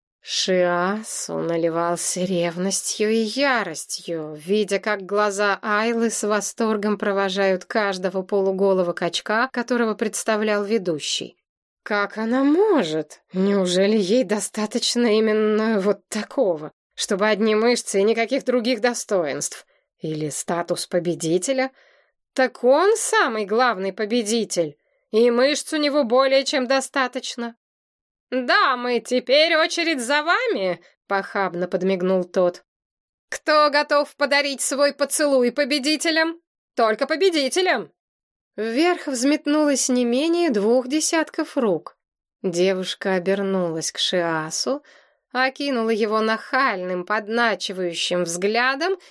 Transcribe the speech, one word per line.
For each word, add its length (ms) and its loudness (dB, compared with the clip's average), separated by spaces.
Шиасу 1160 -2
наливался 840 -2
ревностью 880 -2
и 60 2
яростью, 1200 -2
видя, 440 0
как 280 -4
глаза 560 0
Айлы 480 0
с 160 -4
восторгом 720 -2
провожают 680 0
каждого 580 -2
полуголого 720 2
качка, 600 -2
которого 400 0
представлял 680 -2
ведущий. 760 -4
"Как 360 -4
она 260 0
может? 800 0
Неужели 640 2
ей 280 2
достаточно 920 0
именно 640 2
вот 280 -2
такого, 640 -2
чтобы 320 -2
одни 280 2
мышцы 460 0
и 40 4
никаких 400 0
других 380 0
достоинств? 800 -2
Или 280 -6
статус 580 -4
победителя? 840 0
Так 300 0
он 320 6
самый 500 0
главный 480 0
победитель!" 800 -2
и 200 4
мышц 420 2
у 40 0
него 280 2
более 400 4
чем 220 -2
достаточно. 920 -4
"Дамы, 720 0
теперь 560 2
очередь 440 0
за 220 0
вами", 580 0
похабно 640 -2
подмигнул 560 0
тот. 400 0
"Кто 420 2
готов 460 0
подарить 440 0
свой 320 0
поцелуй 600 2
победителям? 880 0
Только 320 2
победителям!" 840 0
Вверх 500 0
взметнулось 800 0
не 160 0
менее 460 2
двух 380 2
десятков 680 -2
рук. 400 -2
Девушка 720 0
обернулась 800 -2
к 60 -10
Шиасу, 840 -2
окинула 580 0
его 300 0
нахальным, 840 0
подначивающим 1200 -2
взглядом 720 0